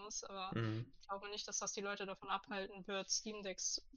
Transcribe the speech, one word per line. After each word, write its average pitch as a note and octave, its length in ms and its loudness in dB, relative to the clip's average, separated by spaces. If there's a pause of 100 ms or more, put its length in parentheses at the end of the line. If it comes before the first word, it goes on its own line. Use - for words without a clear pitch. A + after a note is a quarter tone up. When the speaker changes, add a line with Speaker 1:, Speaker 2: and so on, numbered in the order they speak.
Speaker 1:
musst, - 260 -4
aber G3 240 -2
Speaker 2:
Mhm. A2+ 300 4 (160)
Speaker 1:
ich - 80 -16
glaube G3 220 -2
nicht, G#3+ 180 -2
dass G3+ 120 2
das G3 120 2
die G#3 100 0
Leute G3+ 240 0
davon F#3+ 240 -2
abhalten G3 580 0
wird, G3 220 2
Steam G#3+ 320 2
Decks - 400 0 (140)